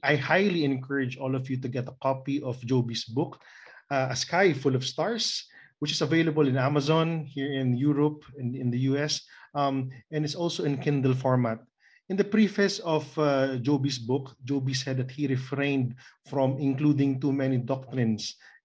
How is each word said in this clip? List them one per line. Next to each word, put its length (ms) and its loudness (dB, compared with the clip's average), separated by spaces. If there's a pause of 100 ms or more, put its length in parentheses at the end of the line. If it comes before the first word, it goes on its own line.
I 120 4
highly 500 2
encourage 520 -2
all 160 -4
of 160 -4
you 120 -2
to 60 -6
get 200 -4
a 120 -14
copy 440 -2
of 180 -6
Joby's 440 0
book, 360 -4 (480)
uh, 220 0
A 40 -4
Sky 380 4
Full 220 0
of 100 -2
Stars, 640 -4 (300)
which 120 -4
is 100 -2
available 460 2
in 100 2
Amazon 680 2
here 280 -4
in 220 2
Europe 480 2 (140)
and 180 -4
in 140 -2
the 160 0
U 120 2
S, 280 -4 (300)
um, 340 0 (220)
and 120 -2
it's 120 -4
also 280 -2
in 140 0
Kindle 380 2
format. 420 2 (520)
In 80 -2
the 60 4
preface 600 2
of, 160 0 (160)
uh, 400 2
Joby's 400 0
book, 380 -4 (100)
Joby 300 -2
said 220 -4
that 120 -2
he 160 -6
refrained 680 -2 (340)
from 300 0
including 600 2
too 140 0
many 240 0
doctrines 800 -2 (280)